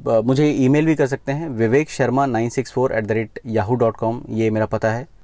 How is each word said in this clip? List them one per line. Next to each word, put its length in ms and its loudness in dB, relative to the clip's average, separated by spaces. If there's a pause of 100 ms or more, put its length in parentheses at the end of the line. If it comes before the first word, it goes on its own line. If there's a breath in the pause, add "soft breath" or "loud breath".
अ, 140 4
मुझे 300 2
email 340 2
भी 100 2
कर 120 2
सकते 240 -6
हैं, 180 -6
विवेक 400 0
शर्मा 360 0
नाइन 240 -2
सिक्स 220 -4
फ़ोर 200 0
एट 140 -2
द 60 -4
रेट 340 -4
याहू 300 0
डॉट 220 0
कॉम, 320 -4
ये 200 0
मेरा 160 0
पता 260 -2
है। 160 -8 (160)